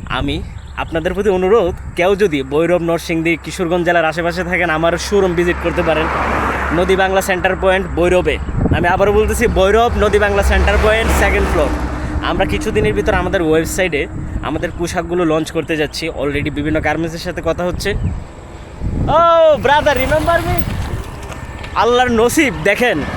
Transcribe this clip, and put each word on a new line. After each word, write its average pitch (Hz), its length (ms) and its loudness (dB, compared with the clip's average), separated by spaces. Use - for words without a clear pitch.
আমি। 139 280 -4
আপনাদের 160 380 -4
প্রতি 202 160 0
অনুরোধ, 185 440 2
কেউ 175 200 2
যদি 180 260 2
ভৈরব, 165 400 2
নরসিংদী, 165 540 0
কিশোরগঞ্জ 170 480 -2
জেলার 165 280 2
আশেপাশে 170 320 -2
থাকেন, 175 260 0
আমার 160 280 2
শোরুম 190 400 2
ভিজিট 175 240 0
করতে 175 200 0
পারেন, 160 240 0
নদী 185 180 2
বাংলা 190 260 2
সেন্টার 185 340 0
পয়েন্ট, 185 280 2
ভৈরবে। 175 380 2
আমি 165 120 0
আবারও 190 240 4
বলতেছি, 214 340 2
ভৈরব, 202 440 4
নদী 208 140 4
বাংলা 202 240 2
সেন্টার 202 400 4
পয়েন্ট, 220 260 2
সেকেন্ড 196 300 2
ফ্লোর। 151 180 2
আমরা 160 220 0
কিছুদিনের 208 540 0
ভিতর 208 160 0
আমাদের 185 280 0
ওয়েবসাইটে 160 600 0
আমাদের 160 360 -4
পোশাকগুলো 175 460 -2
লঞ্চ 156 280 0
করতে 160 240 -4
যাচ্ছি। 151 320 -4
Already 143 420 -4
বিভিন্ন 147 300 -2
গার্মেন্টসের 160 460 -4
সাথে 175 180 -6
কথা 165 200 -2
হচ্ছে। 180 260 -4
ও - 20 6
ব্রাদার, 285 380 4
রিমেম্বার 311 440 2
মি? 359 100 0
আল্লাহর 240 360 2
নসিব, 240 320 2
দেখেন, 202 340 2